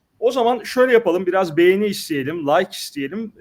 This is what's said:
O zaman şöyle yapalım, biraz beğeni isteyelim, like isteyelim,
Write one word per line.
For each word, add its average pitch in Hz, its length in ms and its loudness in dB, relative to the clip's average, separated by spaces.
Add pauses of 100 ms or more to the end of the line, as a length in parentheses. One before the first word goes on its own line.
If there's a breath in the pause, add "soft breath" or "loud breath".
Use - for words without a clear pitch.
(200)
O 240 100 0
zaman 247 340 0
şöyle 254 280 2
yapalım, 190 340 2
biraz 175 300 0
beğeni 185 300 4
isteyelim, 156 600 -6
like 175 240 2
isteyelim, 170 720 -10